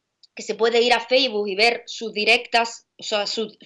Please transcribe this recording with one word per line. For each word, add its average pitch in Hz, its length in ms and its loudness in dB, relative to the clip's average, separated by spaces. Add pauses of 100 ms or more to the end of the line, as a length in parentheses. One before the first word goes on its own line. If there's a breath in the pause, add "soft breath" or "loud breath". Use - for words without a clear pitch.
(340)
que - 80 -16
se 254 120 -6
puede 233 280 2
ir 240 100 4
a 226 80 2
Facebook 226 480 0
y 185 80 -4
ver 233 300 2
sus 220 260 -12
directas, 226 760 0 (120)
o - 40 -20
sea, 202 240 -2
su-, 214 400 -6